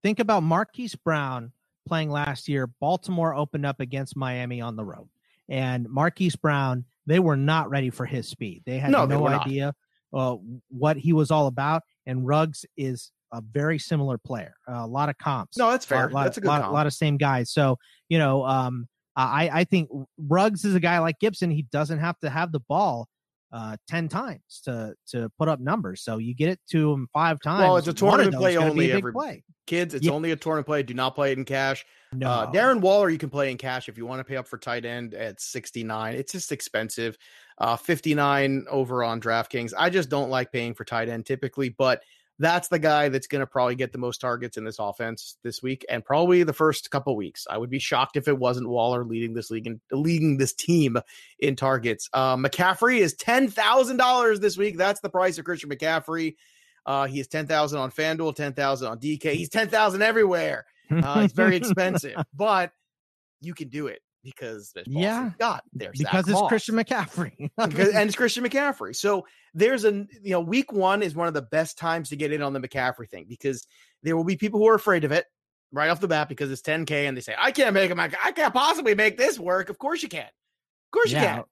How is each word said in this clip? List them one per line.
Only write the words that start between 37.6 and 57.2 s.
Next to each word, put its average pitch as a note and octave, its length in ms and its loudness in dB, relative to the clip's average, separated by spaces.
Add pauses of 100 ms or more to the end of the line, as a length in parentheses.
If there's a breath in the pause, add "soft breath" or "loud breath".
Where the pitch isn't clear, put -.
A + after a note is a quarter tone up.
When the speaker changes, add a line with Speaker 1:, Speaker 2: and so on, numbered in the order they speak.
Speaker 2:
fifty-nine C#3+ 920 2
over B2+ 340 0
on A2+ 160 -2
DraftKings. A#2 560 -2
I E3+ 140 2
just F3 180 0
don't C#3 220 0
like B2+ 220 0
paying A#2 220 -4
for A2 100 -12
tight A2+ 240 -4
end A#2 180 -6
typically, C3+ 440 -2
but B2+ 320 2 (380 soft breath)
that's E3+ 260 2
the E3+ 140 0
guy D3 300 4
that's C3 180 -4
gonna C#3 180 -2
probably B2 300 0
get B2+ 160 -4
the C3 60 -10
most B2 220 -4
targets A#2+ 360 -4
in A2 80 -8
this A2 160 -10
offense A2+ 640 -8
this A#2 180 -8
week C3 260 -6
and A#2+ 160 -4
probably F3 380 6
the D#3 100 2
first D#3 380 0
couple C#3 260 -2
weeks. F#2+ 320 -8
I - 100 -4
would A#2+ 120 -6
be C3+ 80 -4
shocked C3+ 380 0
if C#3 100 0
it C#3+ 120 4
wasn't B2 300 0
Waller A#2+ 360 0
leading A2+ 300 -4
this A2+ 180 -6
league A2+ 160 -6
and A#2 120 -10 (120)
leading D#3 440 2
this C3 160 0
team D3+ 440 2 (420 loud breath)
in C#3 160 2
targets. B2 580 0
Uh, C3 240 2
McCaffrey F#3 640 2
is E3+ 160 4
ten B3 340 2
thousand A#3 500 2
dollars B3 420 4
this G3 160 0
week. G3 200 -2
That's G3 240 2
the G3+ 100 -6
price F3+ 280 2
of D3+ 60 -12
Christian D#3+ 260 -6
McCaffrey. D#3+ 640 -2 (520 soft breath)
Uh, C#3 200 0
he C3+ 140 -6